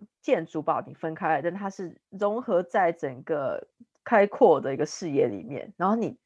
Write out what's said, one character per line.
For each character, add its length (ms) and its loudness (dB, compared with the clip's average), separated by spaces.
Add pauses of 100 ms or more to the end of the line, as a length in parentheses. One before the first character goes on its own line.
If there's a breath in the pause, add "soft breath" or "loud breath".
(220)
建 240 0
筑 160 -6
把 240 0
你 80 -18
分 220 -8
开， 260 0
但 120 -2
它 160 -8
是 400 -12
融 320 -2
合 200 0
在 300 2
整 320 -6
个 440 -4 (360)
开 240 4
阔 320 6
的 140 -4
一 40 -6
个 80 0
视 240 -8
野 180 2
里 160 -6
面。 340 -12
然 120 2
后 60 2
你 300 -4